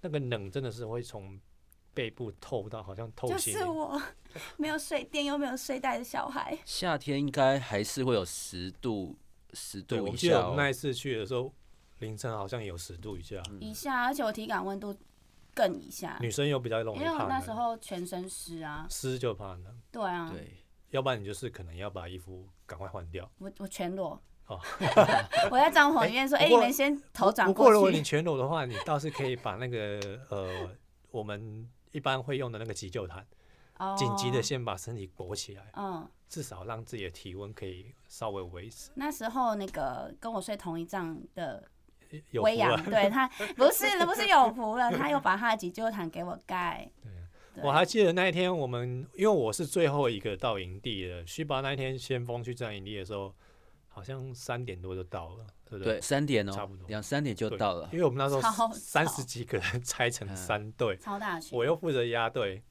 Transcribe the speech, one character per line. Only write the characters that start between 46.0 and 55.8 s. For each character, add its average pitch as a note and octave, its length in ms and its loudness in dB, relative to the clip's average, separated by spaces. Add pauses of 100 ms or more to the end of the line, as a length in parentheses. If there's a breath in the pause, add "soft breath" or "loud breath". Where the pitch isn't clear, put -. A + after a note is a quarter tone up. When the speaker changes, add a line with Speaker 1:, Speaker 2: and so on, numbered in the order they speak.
Speaker 2:
给 E3+ 140 -8
我 F3 220 -6
盖。 F3 440 -4 (140)
Speaker 1:
对。 A2 80 -14 (420 soft breath)
Speaker 2:
对。 - 100 -10
Speaker 1:
我 C#3+ 80 4
还 D#3 120 8
记 G#3+ 200 4
得 E3+ 100 6
那 F#3 140 4
一 F3+ 40 4
天 F3+ 240 2
我 D3 120 0
们， B2 480 -4
因 F3+ 80 0
为 G#3 40 8
我 C#3+ 240 6
是 D#3 140 -2
最 D#3+ 240 4
后 C#3 200 4
一 A2 100 -2
个 G2+ 180 -4
到 A2 220 0
营 F#2 200 -8
地 G2 280 -6
的， F2 180 -8
徐 D#3+ 180 -6
爸 C#3+ 180 0
那 C3+ 120 -2
一 - 20 -2
天 C3 220 -4
先 B2 260 -4
锋 A#2+ 200 -4
去 A#2+ 100 -6
站 A#2+ 220 -6
营 G2 100 -10
地 G#2 120 -8
的 F#2+ 60 -6
时 F#2+ 100 -8
候， G2 200 -6 (540 soft breath)
好 - 160 -16
像 C3 320 -8
三 B2 280 -6
点 F#2+ 160 -8
多 F#2 140 -8
就 F#2 120 -6
到 F2 300 -10
了， A2 120 -16 (180)
对 G#2+ 140 -12
不 F#2+ 40 -8